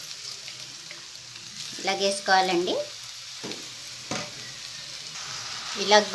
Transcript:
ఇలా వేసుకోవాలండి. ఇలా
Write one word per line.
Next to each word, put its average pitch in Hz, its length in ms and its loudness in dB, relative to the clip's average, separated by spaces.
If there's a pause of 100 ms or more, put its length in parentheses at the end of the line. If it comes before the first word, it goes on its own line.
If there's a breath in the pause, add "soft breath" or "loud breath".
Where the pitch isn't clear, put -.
(1800)
ఇలా 190 220 0
వేసుకోవాలండి. 190 720 4 (3000)
ఇలా 208 160 12 (140)